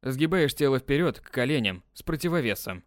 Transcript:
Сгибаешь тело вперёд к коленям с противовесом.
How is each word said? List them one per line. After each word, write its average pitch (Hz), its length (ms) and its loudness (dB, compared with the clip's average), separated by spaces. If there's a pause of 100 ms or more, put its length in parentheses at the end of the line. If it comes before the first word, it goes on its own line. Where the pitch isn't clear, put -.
Сгибаешь 151 520 2
тело 135 240 2
вперёд 139 420 0
к - 120 -20
коленям 120 520 0 (100)
с - 100 -20
противовесом. 135 840 -2